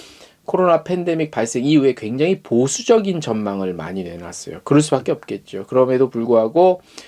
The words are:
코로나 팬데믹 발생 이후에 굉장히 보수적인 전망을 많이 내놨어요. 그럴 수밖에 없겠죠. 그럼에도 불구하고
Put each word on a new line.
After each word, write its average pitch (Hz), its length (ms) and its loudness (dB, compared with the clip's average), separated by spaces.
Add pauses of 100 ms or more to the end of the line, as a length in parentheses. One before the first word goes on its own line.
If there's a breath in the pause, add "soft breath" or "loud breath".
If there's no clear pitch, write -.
(460 loud breath)
코로나 175 380 2
팬데믹 170 480 -2
발생 117 320 -2
이후에 139 320 4
굉장히 143 460 -2
보수적인 175 800 0
전망을 101 520 -4
많이 87 300 -8
내놨어요. 85 600 -14
그럴 147 180 4
수밖에 139 300 -2
없겠죠. 101 560 -8
그럼에도 127 420 2
불구하고 117 720 2 (260 loud breath)